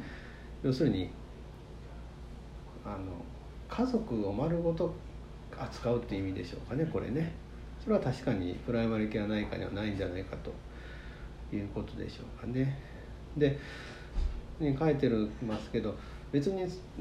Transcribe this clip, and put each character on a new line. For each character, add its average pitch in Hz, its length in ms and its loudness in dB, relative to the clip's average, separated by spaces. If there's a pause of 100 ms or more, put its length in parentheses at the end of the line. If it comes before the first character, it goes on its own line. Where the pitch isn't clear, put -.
(640)
要 139 80 6
す 143 120 4
る 139 60 8
に、 92 200 2 (1800)
あ 104 60 -4
の、 98 60 -4 (680)
家 - 160 2
族 127 440 2
を 98 40 2
丸 165 300 4
ご 170 120 6
と 175 200 2 (640)
扱 - 360 0
う 120 60 6
っ - 40 2
て 101 120 -2
い 95 40 2
う 95 100 2
意 - 20 0
味 - 20 -2
で 92 120 -2
し - 80 -8
ょ - 120 -6
う - 40 -8
か 117 60 -2
ね、 160 100 4
こ 101 140 0
れ 85 100 0
ね。 160 240 2 (500)
そ 220 60 2
れ 214 60 8
は - 60 6
確 - 220 0
か 120 100 4
に 90 200 2 (120)
プ 123 60 2
ラ 113 120 6
イ 117 40 6
マ 113 100 4
リ 107 120 4
ケ 110 100 2
ア 104 80 2
内 107 180 2
科 95 120 -2
に 98 60 -2
は 92 80 -2
な 104 140 0
い 101 80 2
ん 98 40 0
じ 95 60 2
ゃ 90 40 2
な 90 100 -2
い 95 60 -2
か - 140 -6
と - 140 -6 (1040)
い 104 80 0
う 101 60 -4
こ 110 140 -2
と 101 120 -6
で 92 140 -4
し - 100 -10
ょ - 40 -10 (140)
う - 40 -12
か - 60 -6
ね。 131 300 2 (580)
で、 143 220 6 (1000)
に 143 180 6
書 160 120 6
い 143 60 8
て 139 140 6
る 107 200 4 (160)
ま 107 140 0
す - 120 -8
け 117 100 4
ど、 104 140 0 (360)
別 143 200 4
に 185 140 0 (360)